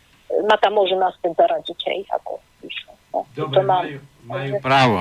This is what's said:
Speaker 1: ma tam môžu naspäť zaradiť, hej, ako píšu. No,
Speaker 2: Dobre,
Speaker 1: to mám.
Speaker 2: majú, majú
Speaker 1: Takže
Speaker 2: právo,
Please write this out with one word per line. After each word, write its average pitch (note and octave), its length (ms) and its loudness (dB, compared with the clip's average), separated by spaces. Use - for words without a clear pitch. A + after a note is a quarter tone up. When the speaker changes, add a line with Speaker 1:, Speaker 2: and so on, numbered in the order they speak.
Speaker 1:
ma G#3 140 4
tam G3+ 180 2
môžu F#3+ 220 2
naspäť F3+ 400 -2
zaradiť, E3+ 480 0
hej, - 160 -4
ako - 200 -4
píšu. - 300 -14
No, - 240 -4
Speaker 2:
Dobre, D3+ 180 -6
Speaker 1:
to F#3+ 80 4
mám. F#3 220 2
Speaker 2:
majú, D3+ 140 -8
majú A#2+ 260 -8
Speaker 1:
Takže - 140 -4
Speaker 2:
právo, C3 380 4